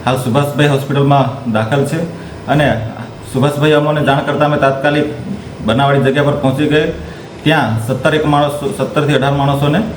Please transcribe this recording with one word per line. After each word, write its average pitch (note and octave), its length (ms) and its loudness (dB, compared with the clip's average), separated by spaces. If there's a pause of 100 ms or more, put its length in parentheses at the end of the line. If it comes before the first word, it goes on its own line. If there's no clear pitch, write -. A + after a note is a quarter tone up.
હાલ B2+ 140 0
સુભાષભાઈ C#3+ 500 0
હોસ્પિટલમાં C#3 840 2
દાખલ A2 340 0
છે D#3 120 -4 (500)
અને B2+ 420 2 (440)
સુભાષભાઈ C#3+ 380 2
અમને D3+ 340 2
જાણ C#3 140 2
કરતાં C#3+ 280 0
અમે D3 100 0
તાત્કાલિક D3 460 2 (640)
બનાવવાળી C#3 340 2
જગ્યા C3+ 240 2
પર C#3+ 80 2
પહોંચી C3+ 360 0
ગયેલ. D#3 240 2 (520)
ત્યાં C#3+ 440 0
સત્તર D3 280 0
એક D3+ 100 2
માણસો, C#3+ 520 0
સત્તરથી C#3+ 360 0
અઢાર C#3 200 2
માણસોને C#3+ 500 0 (140)